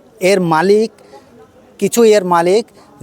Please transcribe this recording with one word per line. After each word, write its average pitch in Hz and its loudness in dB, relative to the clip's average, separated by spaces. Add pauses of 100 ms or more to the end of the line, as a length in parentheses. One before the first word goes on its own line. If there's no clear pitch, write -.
(200)
এর 185 0
মালিক, 185 0 (880)
কিছু 202 0
এর 208 4
মালিক 180 -2 (380)